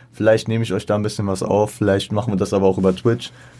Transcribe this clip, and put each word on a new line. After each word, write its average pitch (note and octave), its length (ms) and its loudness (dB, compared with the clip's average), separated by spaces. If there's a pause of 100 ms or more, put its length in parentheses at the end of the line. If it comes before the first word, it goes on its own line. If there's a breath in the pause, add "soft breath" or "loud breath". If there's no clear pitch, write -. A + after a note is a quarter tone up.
(120)
Vielleicht A2 360 2
nehme A2+ 160 -2
ich G2 80 -6
euch G2+ 140 -4
da G#2 100 0
ein G#2 60 -2
bisschen G#2+ 240 -4
was F#2+ 160 -4
auf. G#2 280 2
Vielleicht G2 420 0
machen G#2 200 -2
wir G2 40 0
das F#2+ 160 -2
aber G2 140 2
auch F#2+ 120 2
über F#2+ 160 2
Twitch. A#2 380 -2 (280 loud breath)